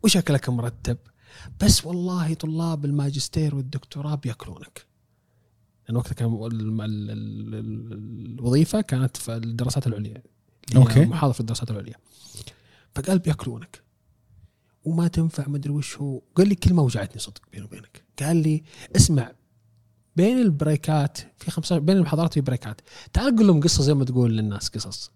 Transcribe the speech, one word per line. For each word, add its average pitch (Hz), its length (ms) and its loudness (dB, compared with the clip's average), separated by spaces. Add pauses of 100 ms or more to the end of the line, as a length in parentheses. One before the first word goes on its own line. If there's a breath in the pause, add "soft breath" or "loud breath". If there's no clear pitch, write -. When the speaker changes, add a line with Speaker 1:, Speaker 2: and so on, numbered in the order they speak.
Speaker 1:
وشكلك 170 460 2
مرتب، 120 480 -4 (640 loud breath)
بس - 240 6
والله 175 480 -2
طلاب 156 520 -4
الماجستير 143 680 0
والدكتوراه 143 600 -6
بياكلونك." - 760 -12 (960)
لأن 113 100 -2
وقتها - 160 -4
كان 117 140 -4
ال-، 113 180 -4
ال-، 110 360 -4
ال-، 107 720 -8
ال-، 110 880 -12
الوظيفة 139 420 2
كانت 131 360 -2
في - 180 -8
الدراسات 117 520 -4
العليا، 107 360 -8 (460)
اللي 131 100 8
هي 131 40 12
Speaker 2:
أوكي. 120 220 6
Speaker 1:
محاضر 147 280 0
في - 60 -6
الدراسات 113 320 -6
العليا. 104 240 -10 (1000 loud breath)
فقال: 185 240 0
"بياكلونك 131 640 -6 (1040)
وما 165 220 2
تنفع." 160 400 -2
ما 143 100 -4
أدري 143 160 -4
وش 147 240 -6
هو. 139 240 -6 (140)
قال 196 140 6
لي 202 60 4
كلمة 175 280 4
وجعتني 113 360 -2
صدق - 220 -14 (100)
بيني 101 140 -14
وبينك. - 380 -20 (160)
قال 160 180 2
لي: 156 260 2 (320 loud breath)
"اسمع، 139 360 4 (840)
بين 208 220 4
البريكات 151 800 0 (200)
في - 140 -10
خمسة 170 240 -2
عشر، 147 80 0
بين 190 140 4
المحاضرات 160 360 2
في 147 80 0
بريكات، 123 400 -4 (320 loud breath)
تعال 247 220 4
قول 214 120 8
لهم 160 140 6
قصة 151 220 4
زي 147 100 4
ما 135 120 2
تقول 123 320 2
للناس 104 320 -4
قصص." - 460 -12